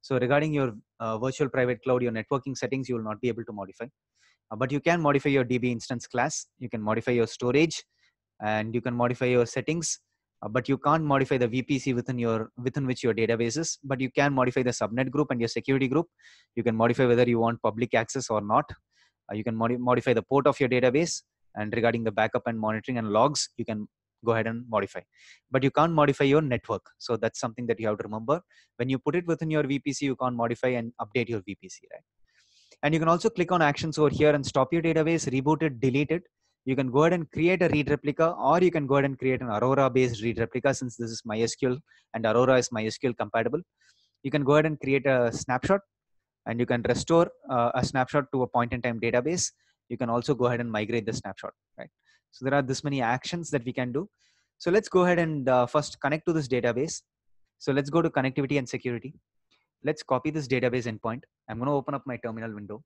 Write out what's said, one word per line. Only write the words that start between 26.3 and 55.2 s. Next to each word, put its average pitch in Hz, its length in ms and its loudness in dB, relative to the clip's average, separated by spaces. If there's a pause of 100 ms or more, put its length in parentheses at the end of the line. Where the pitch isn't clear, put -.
network. 117 420 -4 (140)
So - 180 -4
that's 113 240 -4
something 120 280 -8
that 113 120 0
you 113 80 -2
have 107 120 0
to - 40 -8
remember. 113 380 -2 (360)
When 123 120 -4
you 131 80 -2
put 151 180 -2
it 175 120 -2
within 160 240 -2
your 151 120 0
V 135 160 -2
P 139 140 -4
C, 143 120 -6
you 135 100 0
can't 127 200 -2
modify 117 340 -2
and 117 320 -4
update 117 280 -4
your 110 160 -4
V 98 160 -10
P 92 80 -20
C, - 120 -20 (120)
right? - 80 -20 (800)
And 151 120 2
you 160 60 2
can 165 100 0
also 175 200 2
click 175 220 -2
on 180 100 2
actions 151 360 0
over 151 120 4
here 147 240 4
and 139 120 0
stop - 280 0
your 165 80 2
database, 160 480 0
reboot 139 340 0
it, 135 160 -2
delete 135 320 2
it. 170 120 -4 (420)
You 131 100 0
can 127 160 -2
go 139 120 4
ahead 170 100 4
and 170 180 -4
create 175 300 2
a 170 80 4
read 147 200 0
replica, 147 420 0
or 156 300 2
you 180 100 6
can 156 140 -2
go 135 100 2
ahead 139 100 4
and 135 120 -2
create 131 240 0
an 127 60 -8
Aurora-based 123 760 2
read 113 180 -2
replica, 127 340 0
since 127 240 -8
this 117 120 -6
is 113 140 -10
my 110 160 -4
S 117 160 0
Q 131 140 -2
L 127 80 -2 (360)
and 113 120 -4
Aurora 123 320 6
is 123 140 0
my 110 140 -4
S 110 120 -4
Q 131 120 0
L 117 40 -4
compatible. 117 480 -2 (600)
You 135 80 -4
can 147 120 0
go 143 100 4
ahead 156 120 6
and 156 140 -2
create 135 280 0
a 123 240 2
snapshot, 131 500 0 (640)
and 113 140 -6
you 120 60 2
can 120 180 -2
restore, 165 480 2 (180)
uh, 120 240 0
a 127 100 -2
snapshot 135 500 0
to 127 100 0
a 120 40 -2
point-in-time 120 520 -2
database. 123 520 -2 (360)
You 120 100 -8
can 120 120 -4
also 120 260 0
go 120 100 0
ahead 120 140 0
and 120 120 -6
migrate 107 340 -2
the 110 80 -4
snapshot, - 400 -10 (240)
right? - 120 -14 (420)
So - 140 -12
there 135 80 0
are 143 80 4
this 131 220 -4
many 139 180 -2
actions 127 500 -2
that 127 140 -2
we 127 80 -6
can 123 180 -4
do. 160 180 -6 (480)
So - 140 -2
let's 214 180 2
go 185 160 4
ahead 175 140 4
and, 151 280 0